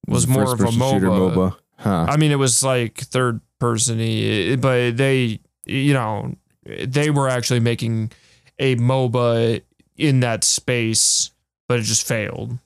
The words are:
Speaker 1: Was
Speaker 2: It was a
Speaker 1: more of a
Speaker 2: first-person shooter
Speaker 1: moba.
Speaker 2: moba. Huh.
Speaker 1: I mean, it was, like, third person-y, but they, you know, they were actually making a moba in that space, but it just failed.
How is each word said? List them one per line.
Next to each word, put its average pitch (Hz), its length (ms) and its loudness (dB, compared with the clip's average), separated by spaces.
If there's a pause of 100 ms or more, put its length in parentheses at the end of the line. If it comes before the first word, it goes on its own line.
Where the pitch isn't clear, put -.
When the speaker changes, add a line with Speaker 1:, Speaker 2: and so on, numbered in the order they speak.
Speaker 1:
Was - 0 -
Speaker 2:
It - 60 -4
was 123 120 0
a - 40 -2
Speaker 1:
more 107 140 2
of - 100 2
a 117 120 -2
Speaker 2:
first-person 117 140 2 (140)
shooter 95 140 2
Speaker 1:
moba. 92 280 2
Speaker 2:
moba. 92 200 2 (220)
Huh. 90 320 0
Speaker 1:
I 143 80 0
mean, 151 140 4
it 143 80 2
was, 131 240 2
like, 123 360 -2
third 123 420 -2 (180)
person-y, 113 960 0
but 123 400 0
they, 131 440 0 (260)
you 135 280 0
know, 110 420 -2 (300)
they 131 440 -2
were 143 180 2
actually 123 320 0
making 117 520 -2 (480)
a 131 180 0
moba 120 840 0 (360)
in 135 240 2
that 117 240 0
space, - 880 -2 (360)
but 123 120 0
it 110 40 -4
just 107 240 -2
failed. 120 580 -6